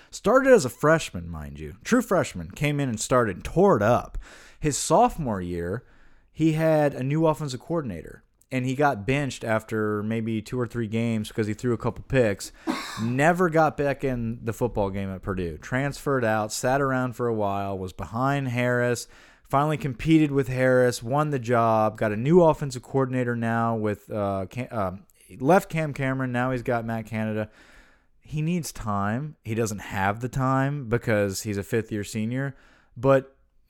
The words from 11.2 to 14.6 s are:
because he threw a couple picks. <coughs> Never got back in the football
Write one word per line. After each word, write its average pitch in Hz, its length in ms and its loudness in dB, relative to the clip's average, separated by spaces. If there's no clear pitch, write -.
because 110 180 -2
he 107 80 -2
threw 123 180 -2
a 110 60 0
couple 104 280 -4
picks. 113 460 2
<coughs> - 360 -6
Never 160 460 2
got 156 280 2
back 143 280 -2
in 120 380 -2
the 113 100 -4
football 107 380 -2